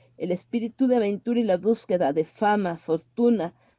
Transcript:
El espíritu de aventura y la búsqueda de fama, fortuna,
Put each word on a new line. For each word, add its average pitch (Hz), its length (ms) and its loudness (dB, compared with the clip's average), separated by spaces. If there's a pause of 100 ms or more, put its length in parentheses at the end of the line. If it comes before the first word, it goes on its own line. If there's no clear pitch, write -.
(180)
El 180 140 -4
espíritu 233 560 -4
de 247 80 2
aventura 220 440 0
y 240 40 2
la 185 140 2
búsqueda 180 540 0
de 160 140 0
fama, 208 520 -2
fortuna, 175 760 -2 (260)